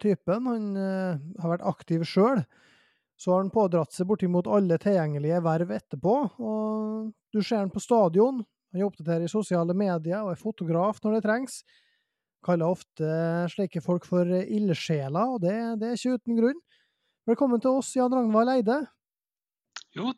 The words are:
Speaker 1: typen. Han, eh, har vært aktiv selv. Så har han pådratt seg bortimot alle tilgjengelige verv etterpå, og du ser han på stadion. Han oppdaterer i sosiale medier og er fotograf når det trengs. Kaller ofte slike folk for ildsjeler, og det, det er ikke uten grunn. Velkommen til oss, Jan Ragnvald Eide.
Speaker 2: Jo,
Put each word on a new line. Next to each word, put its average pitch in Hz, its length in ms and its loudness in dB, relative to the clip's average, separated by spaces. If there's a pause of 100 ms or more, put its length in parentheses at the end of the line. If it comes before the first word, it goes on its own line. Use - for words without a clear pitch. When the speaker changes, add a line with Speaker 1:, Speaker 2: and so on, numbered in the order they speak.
Speaker 1:
typen. 208 400 0
Han, 220 320 -4
eh, 190 420 -4 (220)
har 170 180 -2
vært - 60 -8
aktiv 165 400 -2
selv. 202 420 2 (720)
Så - 140 -2
har 185 100 4
han 196 100 -4
pådratt 175 420 2
seg 180 140 -4
bortimot 180 400 0
alle 196 300 4
tilgjengelige 160 640 0
verv 165 300 0
etterpå, 185 440 0 (240)
og 214 760 -4 (180)
du 214 100 0
ser 214 180 0
han 196 100 -2
på 202 100 -6
stadion. 220 640 4 (300)
Han 180 80 -2
oppdaterer 170 420 -2
i 165 80 -4
sosiale 180 420 0
medier 185 520 -2
og 185 60 -4
er - 120 -8
fotograf 185 560 0
når 214 220 0
det - 20 -4
trengs. 240 400 -2 (800)
Kaller 175 320 0
ofte 165 720 -2
slike 170 340 -4
folk 180 220 -2
for 180 220 2
ildsjeler, 180 1120 -2
og 226 40 -4
det, 220 400 -2
det 220 80 -4
er 240 80 -4
ikke 254 240 -2
uten 233 180 -2
grunn. 262 240 2 (640)
Velkommen 240 360 2
til 262 180 2
oss, - 160 -6
Jan 247 160 2
Ragnvald 233 380 2
Eide. 262 380 0 (1080)
Speaker 2:
Jo, 214 220 -4